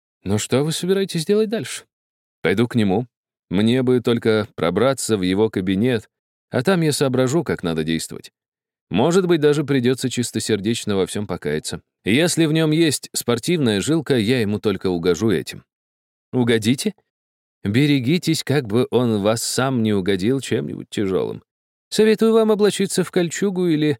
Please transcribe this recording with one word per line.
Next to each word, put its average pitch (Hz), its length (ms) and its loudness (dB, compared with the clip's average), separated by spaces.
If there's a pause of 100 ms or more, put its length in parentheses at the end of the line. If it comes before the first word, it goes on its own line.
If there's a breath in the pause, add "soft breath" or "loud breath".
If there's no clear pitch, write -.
(220)
Ну 101 160 0
что 123 240 -2
вы 156 100 -2
собираетесь 180 540 -4
делать 208 220 0
дальше?» 196 360 -8 (580)
«Пойду 98 260 2
к - 60 -8
нему. 107 320 2 (440)
Мне 113 320 2
бы 127 180 2
только 110 540 0
пробраться 107 640 0
в 95 60 -2
его 95 280 2
кабинет, 101 580 -2 (420)
а 123 120 0
там 180 200 2
я 151 100 2
соображу, 131 520 0
как 90 180 -4
надо 82 200 -2
действовать. - 480 -6 (600)
Может 165 360 2
быть, 170 140 2
даже 147 240 2
придется 131 460 0
чистосердечно 110 840 -2
во 92 100 2
всем 104 200 -6
покаяться. 78 560 -6 (220)
Если 160 420 2
в 151 60 0
нем 160 180 2
есть 156 440 0
спортивная 120 680 0
жилка, 117 360 0
я 120 240 2
ему 104 200 -2
только 98 280 -2
угожу 90 420 0
этим». - 340 -4 (680)
«Угодите? 120 640 0 (680)
Берегитесь, 143 800 0
как 131 220 0
бы 110 240 0
он 113 320 2
вас 110 200 0
сам 127 400 -2
не 107 100 2
угодил 101 480 0
чем-нибудь 135 500 -6
тяжелым. 82 520 -4 (480)
Советую 220 440 4
вам 220 180 4
облачиться 196 500 0
в - 80 -4
кольчугу 180 560 -2
или 151 340 0